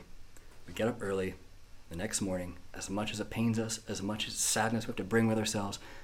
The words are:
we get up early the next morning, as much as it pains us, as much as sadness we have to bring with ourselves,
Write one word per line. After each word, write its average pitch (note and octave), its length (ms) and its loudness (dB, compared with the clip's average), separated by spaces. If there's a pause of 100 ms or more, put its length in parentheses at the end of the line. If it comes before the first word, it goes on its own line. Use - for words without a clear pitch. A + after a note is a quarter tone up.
(680)
we - 80 -10
get A2 120 4
up A#2 140 2
early F#2+ 320 2 (560)
the E2 80 -8
next G2 240 -2
morning, F2+ 360 0 (180)
as - 160 -8
much G#2 200 0
as G#2+ 100 -4
it - 100 -2
pains A2+ 280 4
us, A2 300 0
as F#2+ 140 -2
much G#2+ 260 -2
as G#2+ 60 -6
sadness A2+ 500 2
we - 40 -4
have - 80 -4
to G2 80 -2
bring A2+ 220 6
with A2 120 6
ourselves, G#2 400 0 (260)